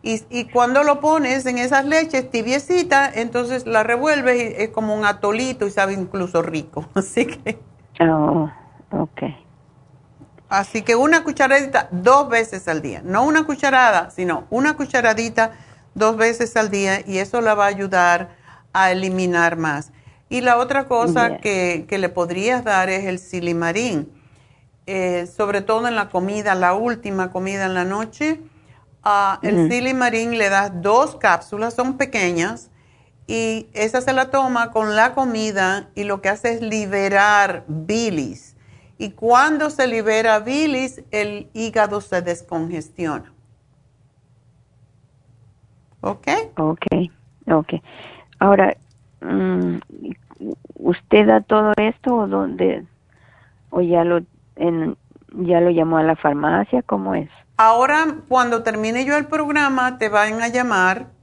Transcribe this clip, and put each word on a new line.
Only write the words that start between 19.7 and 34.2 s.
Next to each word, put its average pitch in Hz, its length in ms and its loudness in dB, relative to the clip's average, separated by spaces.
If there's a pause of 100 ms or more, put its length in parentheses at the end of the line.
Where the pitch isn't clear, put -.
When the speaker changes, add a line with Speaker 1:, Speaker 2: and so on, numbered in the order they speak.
Speaker 1:
Y 247 140 -4
la 240 160 4
otra 262 280 -2
cosa 233 400 2
Speaker 2:
Bien. - 140 -4
Speaker 1:
que, 180 480 -2
que 202 100 -4
le 185 100 -2
podrías 185 540 -2
dar 190 260 2
es 190 160 -2
el 185 140 -4
silimarín, 170 960 -4 (720)
eh, 180 400 -2
sobre 202 340 -2
todo 220 280 -2
en 233 80 -2
la 202 120 -2
comida, 202 460 -2
la 180 200 2
última 208 580 -4
comida 190 340 -4
en 185 80 -2
la 180 100 -2
noche. 220 560 -4 (640)
Ah, 202 400 2
el 208 140 0
Speaker 2:
Ujú. 165 160 2
Speaker 1:
silimarín 240 680 -2
le 202 120 2
das 196 200 0 (120)
dos 226 340 2
cápsulas, 208 580 0
son 262 220 -2
pequeñas, 202 760 -2 (560)
y 220 460 -4
esa 226 280 -2
se 262 120 -2
la 262 180 0